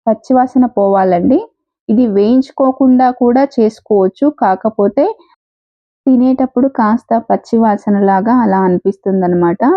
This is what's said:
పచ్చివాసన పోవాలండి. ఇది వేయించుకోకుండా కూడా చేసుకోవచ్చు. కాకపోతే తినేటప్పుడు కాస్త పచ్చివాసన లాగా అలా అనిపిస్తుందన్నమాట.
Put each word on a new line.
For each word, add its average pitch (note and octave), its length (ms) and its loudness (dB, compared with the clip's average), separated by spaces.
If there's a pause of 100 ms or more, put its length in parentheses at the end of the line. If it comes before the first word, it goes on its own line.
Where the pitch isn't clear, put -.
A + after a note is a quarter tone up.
పచ్చివాసన B3+ 600 0
పోవాలండి. G3 760 0 (480)
ఇది A#3+ 180 0
వేయించుకోకుండా B3+ 1040 0 (140)
కూడా A#3+ 200 2 (140)
చేసుకోవచ్చు. G#3+ 720 -2 (140)
కాకపోతే A3 760 -2 (880)
తినేటప్పుడు C4 640 0
కాస్త A3+ 520 -2 (100)
పచ్చివాసన G#3 800 -2
లాగా G#3 340 0
అలా F#3+ 240 0
అనిపిస్తుందన్నమాట. F3+ 880 -2 (180)